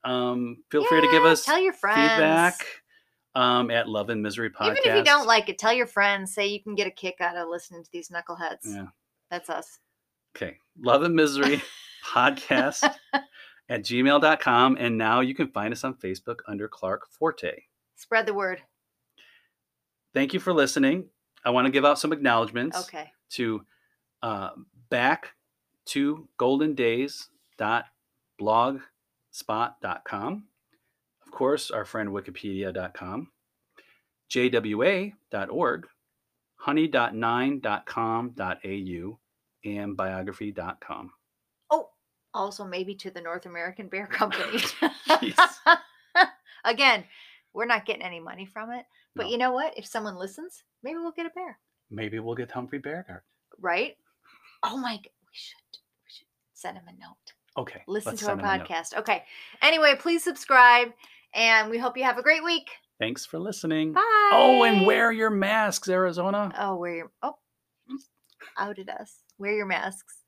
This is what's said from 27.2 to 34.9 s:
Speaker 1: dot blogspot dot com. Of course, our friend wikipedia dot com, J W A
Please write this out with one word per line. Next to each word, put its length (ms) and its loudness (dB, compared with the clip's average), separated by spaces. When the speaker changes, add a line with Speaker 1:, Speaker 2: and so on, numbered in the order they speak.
Speaker 1:
dot 280 -2
blogspot 1400 -2
dot 240 -8
com. 400 -8
Of 80 -20
course, 380 -2
our 140 -6
friend 260 -6
wikipedia 640 -8
dot 200 -6
com, 360 -10
J 220 2
W 320 0
A 320 0